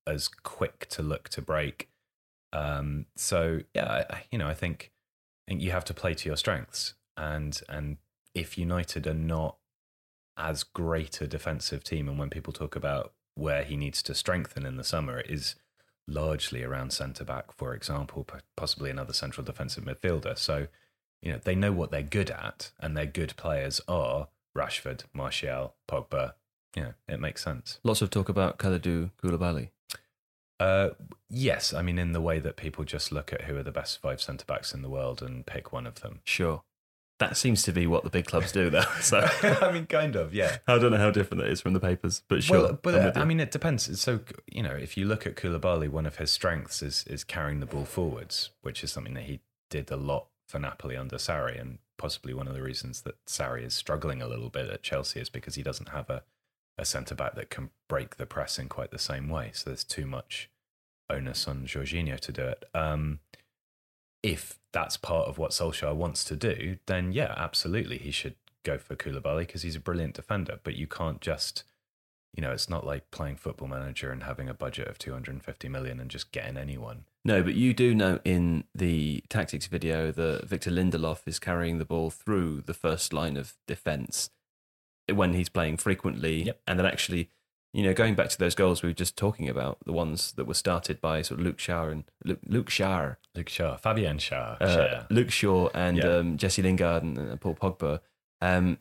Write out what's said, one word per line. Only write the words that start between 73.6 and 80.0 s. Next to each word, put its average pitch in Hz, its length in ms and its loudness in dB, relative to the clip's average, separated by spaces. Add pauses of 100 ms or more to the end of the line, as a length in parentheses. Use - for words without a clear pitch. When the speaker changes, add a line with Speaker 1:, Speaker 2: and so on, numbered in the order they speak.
Speaker 1:
Manager 67 420 -6
and 65 120 -8
having 65 260 -6
a 64 60 -8
budget 64 340 -6
of - 100 -12
two - 140 -8
hundred 64 220 -8
and 69 100 -12
fifty 67 240 -10
million 64 320 -6
and 64 100 -8
just - 220 -10
getting - 240 -6
anyone. 69 480 -8 (200)
Speaker 2:
No, 104 180 6
but 87 120 2
you 123 200 6
do 123 200 8
know 95 300 6
in 87 400 4 (100)
the 78 540 2
tactics 80 380 -2
video 80 460 0